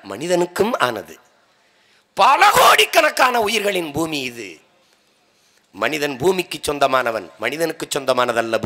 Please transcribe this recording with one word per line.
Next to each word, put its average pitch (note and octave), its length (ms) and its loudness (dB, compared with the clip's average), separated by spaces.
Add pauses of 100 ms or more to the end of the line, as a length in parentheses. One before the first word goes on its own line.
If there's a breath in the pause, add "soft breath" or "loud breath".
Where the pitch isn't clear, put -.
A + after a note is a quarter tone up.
(120)
மனிதனுக்கும் F3 600 -2 (140)
ஆனது. F#2 280 -8 (1000)
பல A#3+ 240 4 (180)
கோடிக்கணக்கான - 760 4 (100)
உயிர்களின் G3 500 -2
பூமி D#3 320 -2
இது. A#2 200 -12 (1300)
மனிதன் C#3+ 460 -2
பூமிக்கு F3 380 -2
சொந்தமானவன், C3 680 0 (160)
மனிதனுக்கு D#3 520 -4
சொந்தமானதல்ல A#2+ 720 0